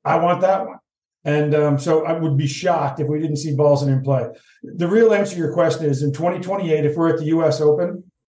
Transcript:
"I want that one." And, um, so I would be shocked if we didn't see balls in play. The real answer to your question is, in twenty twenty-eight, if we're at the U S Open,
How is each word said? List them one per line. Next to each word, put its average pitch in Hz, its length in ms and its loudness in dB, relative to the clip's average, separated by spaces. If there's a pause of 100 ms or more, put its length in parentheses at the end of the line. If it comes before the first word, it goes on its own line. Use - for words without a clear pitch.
"I 143 140 0
want 175 240 0
that 190 240 0
one." - 120 -16 (460)
And, 147 320 0
um, 147 220 2
so 156 280 0
I 165 80 0
would 156 240 0
be 143 100 0
shocked 156 540 -2
if 135 60 -4
we 151 120 -2
didn't 147 180 -4
see 156 160 -4
balls 143 300 4
in 135 180 0
play. 131 280 -2 (340)
The 170 240 -4
real 220 260 4
answer 202 200 0
to 175 60 -8
your 151 140 -2
question 160 320 0
is, 135 160 0
in 143 120 -2
twenty 175 260 -2
twenty-eight, 175 460 -2
if 147 100 0
we're 165 140 2
at 156 80 0
the 151 80 -4
U 165 180 0
S 151 160 0
Open, 147 500 0 (180)